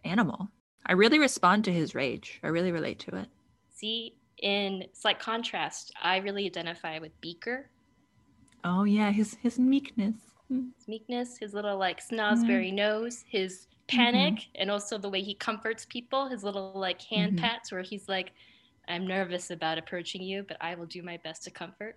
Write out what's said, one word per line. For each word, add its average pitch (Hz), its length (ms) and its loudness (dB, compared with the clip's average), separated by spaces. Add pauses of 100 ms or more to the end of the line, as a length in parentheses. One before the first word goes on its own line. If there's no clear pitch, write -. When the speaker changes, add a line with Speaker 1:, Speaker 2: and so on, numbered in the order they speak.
Speaker 1:
Animal. 185 440 0 (380)
I - 60 4
really 220 280 8
respond 214 460 6
to 185 60 2
his 170 220 0
rage. - 480 -4
I 151 60 -2
really 170 240 2
relate 160 280 -2
to - 160 -10
it. 196 120 -8 (420)
Speaker 2:
See, 226 460 -8 (260)
in 196 500 0
slight - 280 0
contrast, 220 720 -4 (100)
I 185 160 2
really 202 280 -2
identify 170 520 -6
with 160 220 -14
Beaker. 233 500 -8 (960)
Speaker 1:
Oh, 180 200 4
yeah, 208 280 6
his, 208 280 2
his 240 180 0
meekness. 254 580 4 (360)
Mm. 254 240 -2
Speaker 2:
His - 120 -18
meekness, 240 500 -6
his 202 160 -8
little, 202 240 -2
like, 185 220 0
snozberry 226 720 2
Speaker 1:
Mm. 190 40 -4
Speaker 2:
nose, 214 540 0
his 190 380 -4 (220)
Speaker 1:
Mm-hmm. 254 120 0
Speaker 2:
panic, 240 560 4
and 190 120 -2
also 208 300 -2
the 202 100 -6
way 190 140 0
he 196 140 -6
comforts 220 500 -4
people, 262 420 -4
his 240 140 -6
little, 196 320 -6
like, 190 280 -2
hand 185 340 2
Speaker 1:
Mm-hmm. 170 80 0
Speaker 2:
pats 233 260 -2
where 185 120 -6
he's 190 260 -10
like, 185 240 -2 (560)
"I'm 175 180 -4
nervous 180 460 -2
about 160 260 -2
approaching 175 460 -8
you, 196 180 -6
but 185 180 -12
I 170 140 -6
will 170 120 -12
do 170 180 -14
my 170 140 -10
best - 260 -14
to 175 80 -14
comfort." 196 440 -14